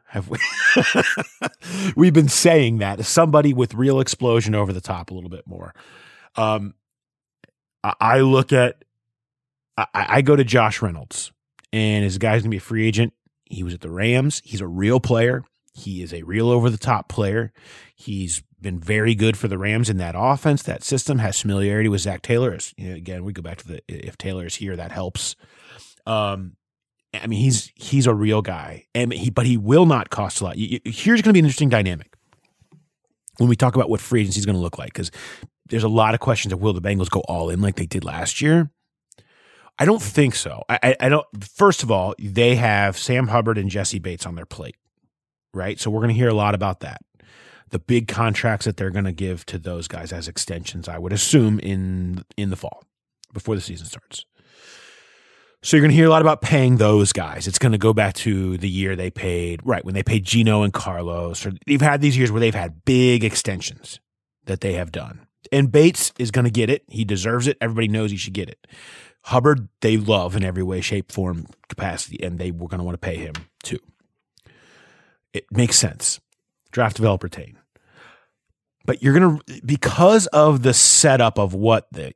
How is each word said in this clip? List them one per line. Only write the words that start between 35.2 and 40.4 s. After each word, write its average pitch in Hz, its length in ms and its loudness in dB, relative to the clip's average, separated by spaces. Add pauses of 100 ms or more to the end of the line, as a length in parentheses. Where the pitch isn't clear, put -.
there's 113 160 -2
a 110 40 2
lot 110 260 4
of 117 40 -2
questions 110 340 -2
of 90 80 -6
will 104 120 0
the 87 100 -6
Bengals 95 280 -2
go 95 180 0
all 85 220 -4
in 87 100 -2
like 101 160 0
they 82 100 -6
did - 180 -6
last 82 360 -8
year? 151 320 2 (1080)
I 139 60 2
don't 214 180 4
think 131 320 2
so. - 340 -8